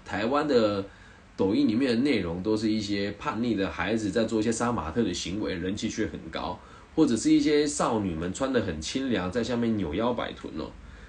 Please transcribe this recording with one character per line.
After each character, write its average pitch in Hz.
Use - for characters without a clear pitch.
台 101
湾 143
的 107
抖 98
音 143
里 110
面 123
的 120
内 135
容 87
都 107
是 107
一 107
些 101
叛 117
逆 120
的 95
孩 87
子 107
在 113
做 113
一 107
些 113
杀 120
马 87
特 120
的 95
行 92
为， 95
人 90
气 107
却 104
很 -
高； 71
或 160
者 120
是 139
一 156
些 147
少 143
女 95
们 85
穿 135
得 123
很 85
清 131
凉， 90
在 120
下 120
面 117
扭 90
腰 117
摆 62
臀 -
哦。 76